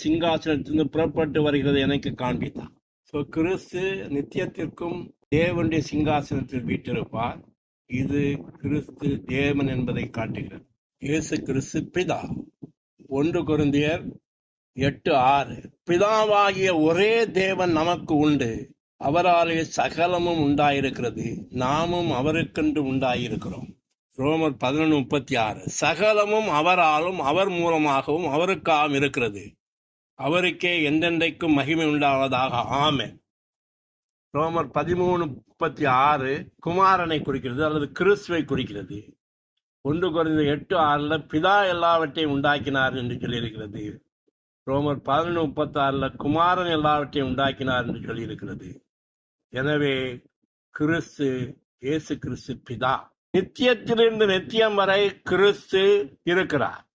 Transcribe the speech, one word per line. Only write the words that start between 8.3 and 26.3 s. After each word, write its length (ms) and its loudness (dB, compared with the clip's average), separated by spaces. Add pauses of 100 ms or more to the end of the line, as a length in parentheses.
கிறிஸ்து 680 -4
தேவன் 420 0
என்பதை 440 -4
காட்டுகிறது. 560 -8 (320)
இயேசு 440 -2
கிறிஸ்து 500 -4
பிதா. 520 -4 (640)
ஒன்று 360 0
கொரிந்தியர் 800 0 (540)
எட்டு 400 0
ஆறு, 640 0 (100)
"பிதாவாகிய 920 4
ஒரே 480 4
தேவன் 420 0
நமக்கு 440 0
உண்டு, 580 0 (300)
அவராலே 560 4
சகலமும் 800 0
உண்டாயிருக்கிறது, 1120 0
நாமும் 600 0
அவருக்கென்று 760 0
உண்டாயிருக்கிறோம்." 920 -4 (400)
ரோமர் 480 0
பதினொன்னு 340 2
முப்பத்தி 380 -2
ஆறு, 320 -2
"சகலமும் 800 2